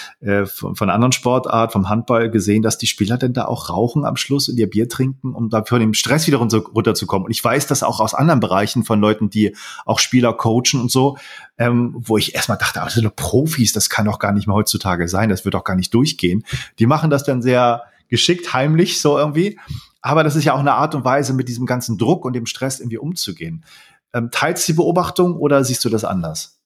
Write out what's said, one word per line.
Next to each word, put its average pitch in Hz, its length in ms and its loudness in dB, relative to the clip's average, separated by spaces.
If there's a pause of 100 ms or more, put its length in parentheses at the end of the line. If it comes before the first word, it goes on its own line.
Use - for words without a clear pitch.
(200)
äh, 101 260 0
von, 95 300 -8
von 104 120 0
einer 87 60 2
anderen 120 180 4
Sportart, 120 600 0
vom 95 180 0
Handball, 113 400 0
gesehen, 104 320 2
dass 110 160 0
die - 80 -4
Spieler 107 320 0
denn 123 160 -2
da 123 120 -2
auch - 220 -6
rauchen 120 380 0
am - 100 -2
Schluss - 320 -2
und 120 80 -4
ihr 107 140 0
Bier 110 180 0
trinken, 131 460 -4
um 110 160 -4
da 110 140 0
von 120 160 0
dem 110 120 2
Stress 143 340 0
wieder 143 120 2
runter, 113 220 2
runterzukommen. 104 680 -2
Und 113 60 -6
ich - 120 -4
weiß 127 220 0
das 135 160 0
auch - 180 -2
aus 110 140 0
anderen 143 260 4
Bereichen 104 440 0
von 110 140 2
Leuten, 107 300 2
die 104 260 2 (300)
auch - 140 0
Spieler 120 340 2
coachen 120 480 0
und 117 100 -2
so, 135 280 2 (400)
ähm, 120 400 0
wo 110 180 0
ich - 180 0
erstmal - 220 -2
dachte, - 240 -4
„Aber 90 60 -6
das - 80 -8
sind 117 100 2
doch - 120 -2
Profis, 139 580 0
das 101 160 -2
kann 107 160 0
doch 104 140 -2
gar 101 120 0
nicht 101 140 0
mehr 101 100 2
heutzutage 92 520 0
sein, 95 200 0
das 92 160 -2
wird 98 80 0
doch 90 120 -4
gar 92 120 -2
nicht 92 160 -2
durchgehen.“ 110 520 2 (340)
Die 120 80 4
machen 151 240 2
das 139 140 0
dann 127 180 0
sehr 120 400 2 (260)
geschickt, 175 460 0
heimlich, 156 480 2
so 147 160 4
irgendwie. 156 400 0 (420)
Aber 156 240 2
das 147 100 2
ist 151 100 2
ja 139 100 4
auch 139 60 0
eine 139 140 2
Art 147 200 0
und 131 100 -4
Weise, 131 300 2
mit 127 140 -2
diesem 123 180 -6
ganzen 120 320 -4
Druck 120 260 2
und 127 80 -4
dem 117 140 -6
Stress - 340 -6
irgendwie 117 160 -8
umzugehen. 87 720 -8 (480)
Ähm, 120 160 -4
teilst 165 360 -2
du 175 60 0
die 156 60 2
Beobachtung 170 580 2
oder 143 280 4
siehst 123 200 -2
du 117 60 0
das 110 120 0
anders? 82 640 -6